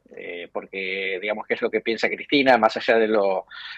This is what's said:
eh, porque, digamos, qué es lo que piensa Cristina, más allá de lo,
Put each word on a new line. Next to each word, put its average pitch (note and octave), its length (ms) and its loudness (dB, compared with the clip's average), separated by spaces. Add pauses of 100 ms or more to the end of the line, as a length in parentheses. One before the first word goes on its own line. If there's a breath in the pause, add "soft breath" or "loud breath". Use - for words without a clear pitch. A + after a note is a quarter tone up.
(160)
eh, F2 360 -12
porque, F#2+ 680 -6
digamos, G#2+ 240 -6
qué - 80 -4
es - 80 -4
lo A2+ 80 0
que A2 100 -2
piensa A2+ 280 -2
Cristina, C3 500 4
más A2 180 4
allá A#2 220 2
de A2+ 80 4
lo, G2 400 2 (320 loud breath)